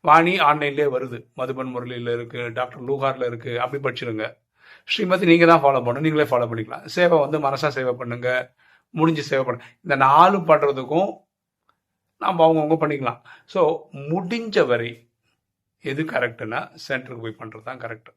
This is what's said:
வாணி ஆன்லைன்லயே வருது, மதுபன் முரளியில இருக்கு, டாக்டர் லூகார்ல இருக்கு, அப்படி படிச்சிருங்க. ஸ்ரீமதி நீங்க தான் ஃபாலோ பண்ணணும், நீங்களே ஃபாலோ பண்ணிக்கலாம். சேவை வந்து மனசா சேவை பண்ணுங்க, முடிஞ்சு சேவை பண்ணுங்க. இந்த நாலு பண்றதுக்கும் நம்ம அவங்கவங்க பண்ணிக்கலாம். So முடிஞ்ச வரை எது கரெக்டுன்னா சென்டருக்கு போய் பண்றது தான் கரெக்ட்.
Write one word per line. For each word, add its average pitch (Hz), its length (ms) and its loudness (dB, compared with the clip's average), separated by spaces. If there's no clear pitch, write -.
வாணி 170 380 4
ஆன்லைன்லயே 147 480 2
வருது, 127 380 -4
மதுபன் 131 380 -6
முரளியில 120 380 -6
இருக்கு, 120 400 -8
டாக்டர் 127 300 -8
லூகார்ல 135 420 -4
இருக்கு, 120 360 -6
அப்படி 135 220 -6
படிச்சிருங்க. 120 540 -6
ஸ்ரீமதி 185 380 -2
நீங்க 170 200 6
தான் 165 180 6
ஃபாலோ 135 240 4
பண்ணணும், 123 120 -2
நீங்களே 151 300 0
ஃபாலோ 120 200 0
பண்ணிக்கலாம். 113 360 -10
சேவை 175 340 2
வந்து 147 200 0
மனசா 139 280 -2
சேவை 127 260 -2
பண்ணுங்க, 123 600 -4
முடிஞ்சு 156 340 0
சேவை 135 220 -2
பண்ணுங்க. - 220 -8
இந்த 143 140 2
நாலு 156 420 6
பண்றதுக்கும் 147 880 0
நம்ம 165 280 2
அவங்கவங்க 160 320 2
பண்ணிக்கலாம். 139 420 -4
So 165 460 0
முடிஞ்ச 180 720 -2
வரை 117 440 -4
எது 139 220 -6
கரெக்டுன்னா 123 720 -6
சென்டருக்கு 127 340 -10
போய் 110 180 -10
பண்றது 110 220 -16
தான் 127 180 -14
கரெக்ட். 113 380 -14